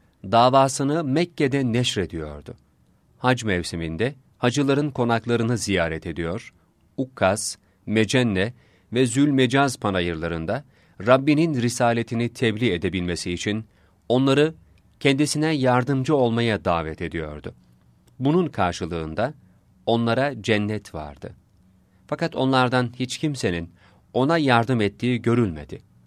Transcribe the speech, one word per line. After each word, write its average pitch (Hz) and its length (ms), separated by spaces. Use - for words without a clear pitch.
davasını 135 800
Mekke'de 139 680
neşrediyordu. 82 840
Hac 123 260
mevsiminde 87 680
hacıların 139 520
konaklarını 117 680
ziyaret 85 480
ediyor, 82 480
Ukkas, 107 600
Mecenne 110 680
ve 127 140
Zülmecaz 131 680
panayırlarında 85 880
Rabbinin 143 480
risaletini 117 720
tebliğ 110 440
edebilmesi 87 600
için 104 320
onları 135 460
kendisine 147 520
yardımcı 131 640
olmaya 117 480
davet 82 380
ediyordu. 76 520
Bunun 151 280
karşılığında 85 880
onlara 117 560
cennet 104 520
vardı. 73 380
Fakat - 300
onlardan 127 600
hiç 127 200
kimsenin 95 520
ona 147 260
yardım 123 420
ettiği 117 420
görülmedi. 101 600